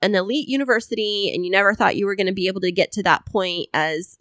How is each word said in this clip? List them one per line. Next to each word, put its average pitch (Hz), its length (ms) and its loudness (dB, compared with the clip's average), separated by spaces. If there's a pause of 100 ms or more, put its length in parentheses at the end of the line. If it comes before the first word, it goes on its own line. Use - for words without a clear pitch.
an 208 120 2
elite 202 360 0
university 220 840 0
and 180 120 -2
you 180 60 -4
never 202 220 4
thought 208 220 2
you 202 100 -2
were 196 100 -2
gonna 190 180 0
be 190 140 -2
able 190 140 -4
to 180 100 0
get 175 220 2
to 208 100 -4
that 175 220 2
point 180 480 -2
as, 156 480 -2